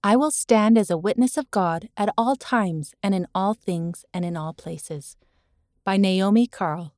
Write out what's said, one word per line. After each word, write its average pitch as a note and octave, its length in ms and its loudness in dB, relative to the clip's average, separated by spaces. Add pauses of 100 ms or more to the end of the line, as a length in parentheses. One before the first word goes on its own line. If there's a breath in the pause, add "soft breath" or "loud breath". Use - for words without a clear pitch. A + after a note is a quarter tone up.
"I G#3 140 4
will D4 120 4
stand A3+ 480 4
as G3+ 140 2
a E3+ 60 0
witness A3 400 0
of C#4+ 140 -6
God E3+ 440 -2
at G3+ 220 -2
all B3 180 0
times F3+ 640 -2
and G3 140 0
in F3+ 180 -4
all G3 200 0
things E3+ 500 -6 (100)
and F3 120 -4
in F3 100 -6
all D#3+ 180 -8
places." D#3+ 600 -14 (720)
By G3 100 0
Naomi G3 520 4
Carl. E3 500 -6